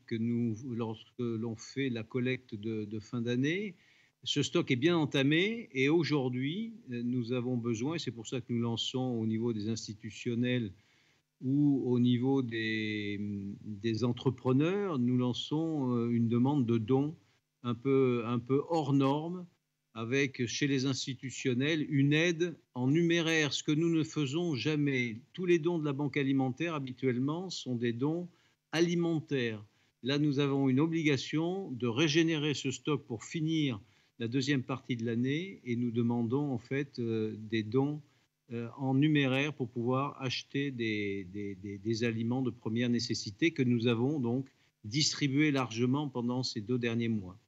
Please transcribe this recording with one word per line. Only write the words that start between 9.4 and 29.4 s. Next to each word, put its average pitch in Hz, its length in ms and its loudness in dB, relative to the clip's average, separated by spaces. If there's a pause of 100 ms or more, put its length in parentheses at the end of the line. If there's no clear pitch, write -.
des 107 160 -2
institutionnels 113 1040 -2 (680)
ou 139 460 4
au 123 140 4
niveau 123 420 4
des, 110 800 -2 (440)
des 107 400 -2
entrepreneurs, 139 960 2
nous 123 160 2
lançons, 135 800 0
euh, 117 140 0
une 117 180 2
demande 127 380 2
de 117 120 2
dons 131 380 0 (480)
un 120 100 -2
peu, 127 500 2
un 120 140 0
peu 135 300 0
hors 151 240 0
norme, 151 520 2 (500)
avec 127 520 -2
chez 139 220 -2
les 135 180 2
institutionnels 135 1040 -2
une 143 240 4
aide 170 440 2 (180)
en 127 120 -2
numéraire, 160 680 4
ce - 120 -4
que 151 80 0
nous 160 160 2
ne 160 160 2
faisons 151 500 -2
jamais. 127 680 0 (120)
Tous 185 120 -6
les 175 140 4
dons 170 200 0
de 151 60 -2
la 143 80 0
Banque 143 240 -2
Alimentaire 139 580 0
habituellement 139 760 -2
sont 127 240 -6
des 117 180 0
dons 156 360 -2 (420)
alimentaires. 156 920 0 (400)